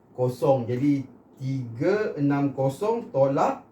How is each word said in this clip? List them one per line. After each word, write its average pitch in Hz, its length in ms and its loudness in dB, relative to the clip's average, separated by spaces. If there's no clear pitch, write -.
kosong. 127 480 2
Jadi, 131 400 0
tiga 135 800 -2
enam 143 400 0
kosong 202 560 -2
tolak 139 600 2